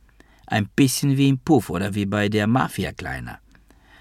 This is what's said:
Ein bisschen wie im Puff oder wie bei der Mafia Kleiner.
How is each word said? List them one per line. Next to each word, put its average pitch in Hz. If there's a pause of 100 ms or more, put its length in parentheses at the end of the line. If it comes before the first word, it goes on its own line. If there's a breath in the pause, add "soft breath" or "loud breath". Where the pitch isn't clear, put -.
(460 soft breath)
Ein 104
bisschen 139
wie 139
im 135
Puff 139
oder 95
wie 101
bei 104
der 104
Mafia 117
Kleiner. 65 (600 soft breath)